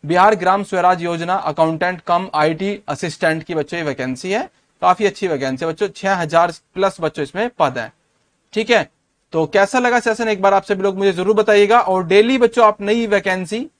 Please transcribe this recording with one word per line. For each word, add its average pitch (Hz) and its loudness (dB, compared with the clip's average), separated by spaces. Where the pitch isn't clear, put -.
बिहार 185 4
ग्राम 190 0
स्वराज 180 0
योजना 170 -4
अकाउंटेंट 165 -2
कम 180 -2
आईटी 165 -2
असिस्टेंट 160 -4
की 170 -8
बच्चों 156 -4
ये 165 -6
वैकेंसी 131 -6
है, 262 -4
काफी 185 2
अच्छी 190 -2
वैकेंसी 135 -4
है 165 -2
बच्चों, 196 -4
छह 196 -4
हजार 170 2
प्लस 190 0
बच्चों 156 -4
इसमें 208 -4
पद 131 0
है, 113 -10
ठीक 220 -4
है। 214 2
तो 160 0
कैसा 202 2
लगा 247 2
सेशन 226 -2
एक 202 -2
बार 196 4
आप - 2
सभी 196 -4
लोग 190 -2
मुझे 196 2
जरूर 180 0
बताइएगा, 208 4
और 185 0
डेली 220 4
बच्चों 233 2
आप 208 2
नई 214 -2
वैकेंसी 202 -2